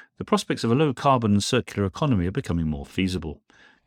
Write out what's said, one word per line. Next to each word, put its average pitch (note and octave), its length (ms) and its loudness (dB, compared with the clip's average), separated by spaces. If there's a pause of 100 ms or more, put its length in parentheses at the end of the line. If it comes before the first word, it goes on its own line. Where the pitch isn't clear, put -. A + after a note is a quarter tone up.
(180)
the - 80 -10
prospects E3 400 -2
of A2+ 60 2
a A#2+ 40 4
low-carbon C3+ 560 2
and G2+ 120 4
circular G2+ 440 0
economy G2+ 400 0
are - 40 -2
becoming E2+ 360 -2
more C#2+ 180 -4
feasible. F2+ 560 -4 (460)